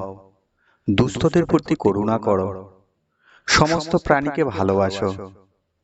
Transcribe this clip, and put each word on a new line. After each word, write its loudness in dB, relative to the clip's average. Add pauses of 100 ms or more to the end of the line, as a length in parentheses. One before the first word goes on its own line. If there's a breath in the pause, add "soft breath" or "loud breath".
(880)
দুস্থদের 2
প্রতি 0
করুণা 0
করো, 0 (1000 soft breath)
সমস্ত 2
প্রাণীকে 0
ভালোবাসো, 0 (720)